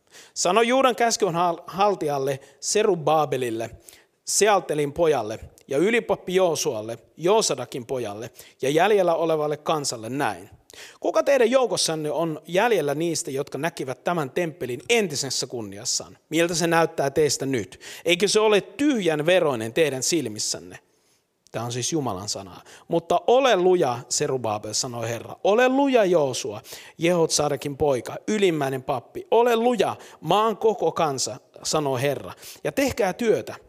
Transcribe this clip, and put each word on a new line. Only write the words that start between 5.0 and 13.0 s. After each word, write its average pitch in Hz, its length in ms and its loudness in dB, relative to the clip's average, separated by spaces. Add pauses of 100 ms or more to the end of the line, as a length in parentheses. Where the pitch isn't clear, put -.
ja 135 100 -2
ylipappi 208 560 0
Joosualle, 131 640 0 (180)
Joosadakin 151 720 0
pojalle, 117 440 -8 (320)
ja - 80 0
jäljellä 175 440 4
olevalle 151 420 0
kansalle 131 540 -4
näin. 123 400 -4 (500)
Kuka 320 220 0
teidän 247 280 4
joukossanne 170 600 0
on 156 360 -2
jäljellä 175 480 2
niistä, 156 360 -4